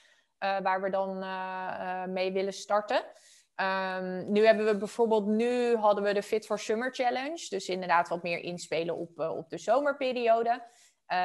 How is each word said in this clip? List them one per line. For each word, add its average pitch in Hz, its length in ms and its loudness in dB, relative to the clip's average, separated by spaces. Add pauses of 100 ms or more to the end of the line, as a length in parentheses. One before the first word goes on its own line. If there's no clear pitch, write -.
(380)
eh, 196 220 -2
waar 190 220 0
we 196 80 -2
dan, 190 320 -2
eh, 185 800 -6
eh, 185 60 -6
mee 185 240 -2
willen 196 200 -2
starten. 214 500 0 (520)
Ehm, 185 800 -2
nu 208 140 6
hebben 214 200 8
we 214 100 4
bijvoorbeeld, 214 500 2
nu 240 500 2
hadden 208 280 4
we 208 100 2
de 202 80 0
Fit 214 240 -2
for 208 120 -2
Summer 240 360 -2
Challenge. 262 540 -2
Dus 196 200 -6
inderdaad 175 400 2
wat 175 140 -4
meer 170 160 -2
inspelen 170 580 -4
op, 170 240 -8
eh, 160 160 -2
op 170 140 -10
de 170 80 -8
zomerperiode. 247 920 2 (560)
Eh, 180 180 -2